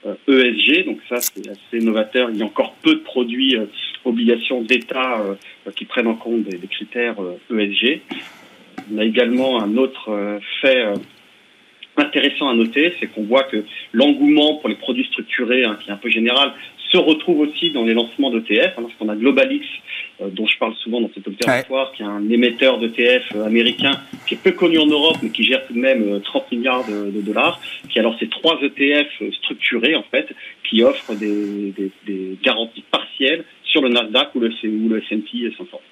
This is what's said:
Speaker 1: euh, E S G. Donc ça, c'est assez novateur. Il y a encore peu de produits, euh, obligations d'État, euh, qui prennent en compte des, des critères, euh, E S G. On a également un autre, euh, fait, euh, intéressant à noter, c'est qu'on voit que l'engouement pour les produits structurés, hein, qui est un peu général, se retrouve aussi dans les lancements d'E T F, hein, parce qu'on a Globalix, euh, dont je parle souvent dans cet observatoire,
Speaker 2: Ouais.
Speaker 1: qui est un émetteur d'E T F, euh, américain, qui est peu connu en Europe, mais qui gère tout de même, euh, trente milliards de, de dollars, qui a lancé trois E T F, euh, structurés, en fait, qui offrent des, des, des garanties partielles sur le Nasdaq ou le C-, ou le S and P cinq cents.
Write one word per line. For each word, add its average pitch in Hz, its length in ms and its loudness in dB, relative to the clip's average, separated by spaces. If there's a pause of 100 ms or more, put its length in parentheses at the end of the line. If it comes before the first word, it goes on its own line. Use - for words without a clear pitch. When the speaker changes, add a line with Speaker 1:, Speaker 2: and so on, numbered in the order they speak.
Speaker 1:
euh, 104 60 -6 (160)
E 131 160 6
S 113 140 0
G. 165 240 4
Donc 135 160 -4 (100)
ça, 123 100 -4
c'est 104 300 -8
assez 113 340 -6
novateur. 113 480 0
Il 107 60 -4
y 104 40 -2
a 113 40 -2
encore - 360 -2
peu 156 140 4
de 156 60 -6
produits, 123 560 0
euh, 107 80 -2 (400)
obligations 117 560 2
d'État, 120 600 -2
euh, 98 540 -8
qui - 100 -10
prennent 120 220 -2
en 113 80 0
compte 113 280 -2
des, 95 140 -6
des 92 100 -14
critères, 113 540 -6
euh, 90 160 -8 (140)
E 113 80 0
S 101 180 0
G. 120 240 0 (920)
On 107 40 -4
a 110 80 0
également 123 560 2
un 104 160 0
autre, 131 320 -2
euh, 104 300 -4 (220)
fait, 127 240 4
euh, 101 100 -2 (1000)
intéressant 143 520 0
à 120 60 2
noter, 143 440 2
c'est 117 80 -6
qu'on 110 160 -8
voit 127 200 4
que 107 200 -2 (300)
l'engouement 147 600 6
pour 127 140 -4
les 101 60 -2
produits 127 300 -2
structurés, 127 580 0
hein, 107 180 -2
qui - 80 -16
est 101 40 -6
un 101 40 -10
peu 117 120 -6
général, 120 440 2 (380)
se 180 60 6
retrouve 156 440 4
aussi 151 300 0
dans 123 140 0
les 113 80 2
lancements 117 380 0
d'E 113 80 0
T 107 200 -2
F, 156 60 6
hein, 180 160 -4
parce 117 140 -10
qu'on 110 120 -4
a 104 80 -2
Globalix, 135 500 2 (560)
euh, 98 80 -6
dont 104 160 -4
je - 120 0
parle 113 160 -2 (100)
souvent 117 160 -4
dans 113 140 -2
cet 98 140 -14
observatoire, 131 640 -2
Speaker 2:
Ouais. - 40 -20
Speaker 1:
qui - 60 -14
est 107 40 -8
un 104 240 -4
émetteur 120 500 4
d'E 117 80 -2
T 123 320 4
F, 113 160 -8
euh, 107 100 -2
américain, 117 460 2 (340)
qui - 80 -2
est - 40 -6
peu 185 140 4
connu 165 280 4
en 151 80 4
Europe, 151 340 4
mais 110 80 -2
qui - 140 -2
gère 131 240 2
tout 123 60 -12
de 117 60 0
même, 127 240 4
euh, 101 160 0
trente - 320 -4
milliards 127 340 0
de, 104 260 -4
de 104 100 -4
dollars, 110 400 0 (280)
qui 120 100 0
a - 20 4
lancé 113 260 0
trois 160 340 0
E 139 80 0
T 139 240 2 (120)
F, - 160 -12
euh, 101 100 -4 (120)
structurés, 156 520 0
en 104 80 -2
fait, 143 240 -2 (420)
qui 110 140 4
offrent 135 300 2
des, 101 640 -2
des, 98 140 -4 (160)
des 95 360 -6
garanties 117 480 -2
partielles - 540 -2 (180)
sur - 180 2
le 131 80 2
Nasdaq 120 460 0
ou 131 60 -2
le 113 120 0
C-, 113 140 -6
ou 110 220 0
le 110 80 2
S 104 160 -4
and 107 80 -2 (100)
P 120 260 -6
cinq 117 120 -14
cents. - 120 -16 (100)